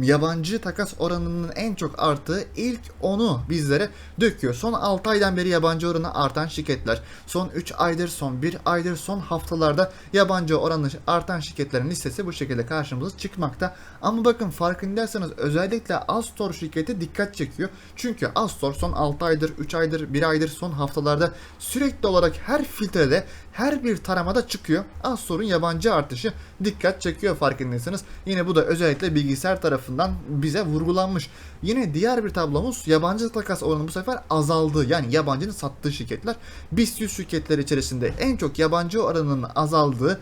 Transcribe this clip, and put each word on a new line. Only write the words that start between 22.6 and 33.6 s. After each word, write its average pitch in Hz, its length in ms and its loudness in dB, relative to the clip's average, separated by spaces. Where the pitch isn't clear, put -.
filtrede, 170 600 2
her 269 320 0
bir 226 140 2
taramada 190 500 0
çıkıyor. 185 360 0
Astor'un 220 400 -2
yabancı 170 500 2
artışı 143 400 0
dikkat 190 380 0
çekiyor 175 340 0
farkındaysanız. 131 640 -2
Yine 185 220 0
bu 180 80 2
da 156 100 6
özellikle 165 500 2
bilgisayar 147 460 2
tarafından 147 500 0
bize 151 320 0
vurgulanmış. 175 680 0
Yine 208 320 0
diğer 220 320 2
bir 190 40 -4
tablomuz 170 580 0
yabancı 180 420 4
takas 202 340 -4